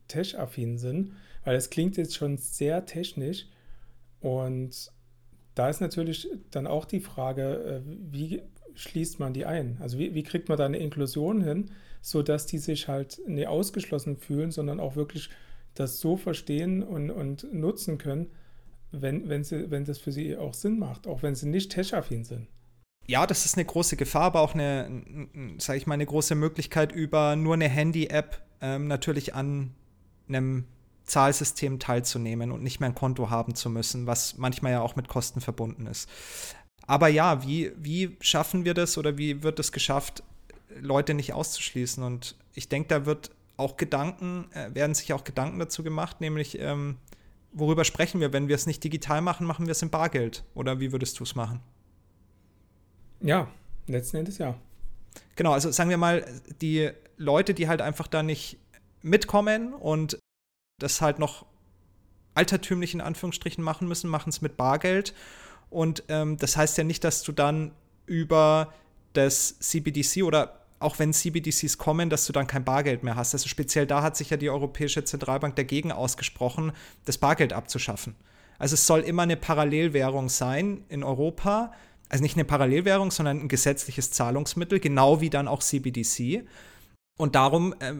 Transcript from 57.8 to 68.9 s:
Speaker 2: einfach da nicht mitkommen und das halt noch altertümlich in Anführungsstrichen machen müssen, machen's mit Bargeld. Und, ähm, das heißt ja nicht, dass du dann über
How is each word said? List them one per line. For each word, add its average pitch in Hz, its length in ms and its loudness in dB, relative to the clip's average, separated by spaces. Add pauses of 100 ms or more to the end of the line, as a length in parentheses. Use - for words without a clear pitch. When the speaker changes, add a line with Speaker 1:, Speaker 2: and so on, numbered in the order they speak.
Speaker 2:
einfach 151 240 -4
da 156 160 0
nicht 151 360 -4 (440)
mitkommen 214 720 0
und 156 440 -4 (600)
das 139 200 -2
halt 151 200 2
noch - 260 -4 (880)
altertümlich 180 580 2
in 170 80 -6
Anführungsstrichen 165 640 -6
machen 160 240 -2
müssen, 170 240 -4
machen's 156 300 -2
mit 151 160 -4
Bargeld. 185 580 2 (560)
Und, 160 380 0
ähm, 156 300 0
das - 180 2
heißt 156 200 4
ja 160 80 4
nicht, 160 200 0
dass - 180 2
du 156 100 -4
dann 147 400 2 (320)
über 156 680 6 (380)